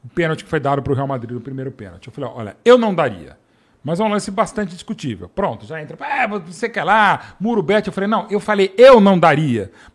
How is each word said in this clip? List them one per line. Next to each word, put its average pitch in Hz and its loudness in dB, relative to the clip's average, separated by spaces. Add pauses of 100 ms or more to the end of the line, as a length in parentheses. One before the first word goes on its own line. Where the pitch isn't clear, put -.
o 123 -20
pênalti 160 -4
que - -20
foi 156 -2
dado 139 -2
pro 135 -2
Real 139 -4
Madrid 123 -8
no 123 -10
primeiro 131 -10
pênalti." 95 -18
Eu 117 -20
falei, 131 -10
"Olha, 110 -12
eu 240 10
não 226 0
daria, 113 -4 (460)
mas 165 -6
é 220 0
um 214 0
lance 202 -4
bastante 196 -4
discutível." 117 -10
Pronto, 123 -6
já 156 -14
entra, - -16 (100)
"É, 285 -2
você 202 -8
quer 202 -6
lá, 190 0
muro 220 0
bet." 202 0
Eu 190 -8
falei, 196 -4
"Não, 208 -2
eu 202 -2
falei, 196 0
eu 247 10
não 196 6
daria, 147 2 (240)